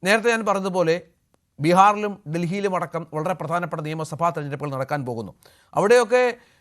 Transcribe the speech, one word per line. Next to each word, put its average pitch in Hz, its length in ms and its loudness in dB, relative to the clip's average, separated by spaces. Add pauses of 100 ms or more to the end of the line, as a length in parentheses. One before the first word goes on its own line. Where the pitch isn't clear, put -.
നേരത്തെ 220 260 4
ഞാൻ 226 160 -2
പറഞ്ഞതുപോലെ 180 560 0 (580)
ബീഹാറിലും 196 600 4 (120)
ഡൽഹിയിലും 185 420 -2
അടക്കം 170 380 -6
വളരെ 156 200 -2
പ്രധാനപ്പെട്ട 165 480 -4
നിയമസഭാ 160 480 -4
തെരഞ്ഞെടുപ്പുകൾ 143 400 -8
നടക്കാൻ 135 360 -4
പോകുന്നു. 113 280 -8 (400)
അവിടെയൊക്കെ 240 600 4 (240)